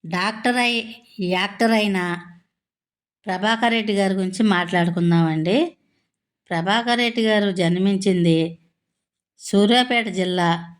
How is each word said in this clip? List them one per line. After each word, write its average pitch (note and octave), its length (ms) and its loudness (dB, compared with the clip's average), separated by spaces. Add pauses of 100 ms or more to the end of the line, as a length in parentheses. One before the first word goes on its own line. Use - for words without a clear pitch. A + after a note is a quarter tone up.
డాక్టర్ A3 500 -4
అయి, A#3+ 500 -4 (140)
యాక్టర్ G3 520 0
అయిన F#3 540 -2 (1000)
ప్రభాకర్ A3 460 0
రెడ్డి A3 220 -2
గారి G3 200 0
గురించి F#3+ 300 -2
మాట్లాడుకుందామండి. F3 1300 0 (720)
ప్రభాకర్ G#3+ 480 0
రెడ్డి A#3 260 -2
గారు G#3 280 2
జన్మించింది F3 1040 0 (840)
సూర్యాపేట A#3 680 2
జిల్లా F3+ 720 -2